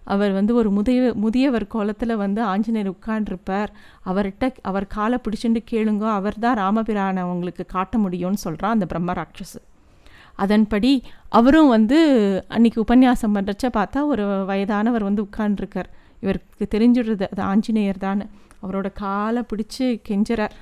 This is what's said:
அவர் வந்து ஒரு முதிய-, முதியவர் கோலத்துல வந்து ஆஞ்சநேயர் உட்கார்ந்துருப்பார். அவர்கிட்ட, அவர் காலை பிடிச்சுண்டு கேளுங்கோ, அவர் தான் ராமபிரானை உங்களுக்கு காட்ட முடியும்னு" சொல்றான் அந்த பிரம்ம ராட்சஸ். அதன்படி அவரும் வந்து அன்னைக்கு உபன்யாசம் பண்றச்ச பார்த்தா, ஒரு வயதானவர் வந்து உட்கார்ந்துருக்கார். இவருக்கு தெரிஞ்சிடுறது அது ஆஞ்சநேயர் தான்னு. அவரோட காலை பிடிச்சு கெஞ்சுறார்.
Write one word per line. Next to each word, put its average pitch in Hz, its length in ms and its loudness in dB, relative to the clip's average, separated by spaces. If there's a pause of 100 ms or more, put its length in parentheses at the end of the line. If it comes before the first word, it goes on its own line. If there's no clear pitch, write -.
அவர் 202 280 0
வந்து 208 240 0
ஒரு 220 160 2
முதிய-, 247 420 2
முதியவர் 226 600 0
கோலத்துல 220 400 -4
வந்து 202 280 -2
ஆஞ்சநேயர் 208 500 -2
உட்கார்ந்துருப்பார். 202 760 -6 (380)
அவர்கிட்ட, 202 560 -2
அவர் 196 260 -4
காலை 220 340 -2
பிடிச்சுண்டு 226 500 -2
கேளுங்கோ, 214 380 0
அவர் 208 300 -4
தான் 233 180 2
ராமபிரானை 196 640 0
உங்களுக்கு 180 440 -6
காட்ட 190 320 -4
முடியும்னு" 185 460 -2
சொல்றான் 165 220 -6
அந்த 214 200 0
பிரம்ம 175 280 -4
ராட்சஸ். - 440 -10 (800)
அதன்படி 214 680 2 (260)
அவரும் 285 380 8
வந்து 220 300 4 (500)
அன்னைக்கு 226 340 2
உபன்யாசம் 240 540 4
பண்றச்ச 202 420 -2
பார்த்தா, 269 280 0
ஒரு 202 400 -2
வயதானவர் 202 580 0
வந்து 208 200 0
உட்கார்ந்துருக்கார். 196 680 -4 (320)
இவருக்கு 196 540 -4
தெரிஞ்சிடுறது 220 560 2
அது 190 100 -6
ஆஞ்சநேயர் 202 560 0
தான்னு. 196 300 -6 (400)
அவரோட 196 260 -6
காலை 208 480 -4
பிடிச்சு 226 580 -4 (100)
கெஞ்சுறார். 214 400 0 (120)